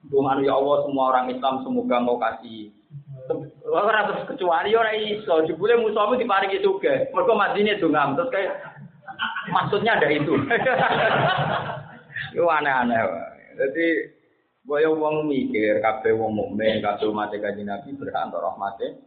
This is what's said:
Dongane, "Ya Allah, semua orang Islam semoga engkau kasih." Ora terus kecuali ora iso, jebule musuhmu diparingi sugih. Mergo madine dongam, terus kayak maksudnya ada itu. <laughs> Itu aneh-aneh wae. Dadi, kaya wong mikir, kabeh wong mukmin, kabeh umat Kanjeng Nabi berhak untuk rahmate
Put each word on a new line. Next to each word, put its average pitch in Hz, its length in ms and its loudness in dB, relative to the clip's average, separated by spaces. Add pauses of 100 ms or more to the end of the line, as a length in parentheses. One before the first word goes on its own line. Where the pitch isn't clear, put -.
(140)
Dongane, 139 320 4
"Ya 131 80 4
Allah, 143 320 2
semua 135 240 2
orang 127 240 2
Islam 131 320 -2
semoga 123 320 0
engkau 120 240 0
kasih." 110 560 -6 (920)
Ora 202 400 2
terus - 160 -6
kecuali 180 480 0
ora 226 240 4
iso, 202 480 0
jebule 185 320 2
musuhmu 214 400 2
diparingi 196 480 0
sugih. 165 480 2
Mergo 208 240 4
madine 202 400 2
dongam, 147 400 2
terus 170 160 -2
kayak 196 240 -2 (960)
maksudnya 202 480 2
ada 147 80 4
itu. 147 240 0 (960)
<laughs> - 1040 -6
Itu 170 160 2
aneh-aneh 131 560 2
wae. 85 480 -8
Dadi, 143 340 0 (800)
kaya 147 240 2
wong 156 400 0
mikir, 110 480 0
kabeh 110 400 2
wong 110 160 -2
mukmin, 107 480 0
kabeh 104 280 -2
umat 104 200 -4
Kanjeng 101 400 -6
Nabi 101 240 -8
berhak 82 400 -6
untuk 87 80 -6
rahmate 98 640 -6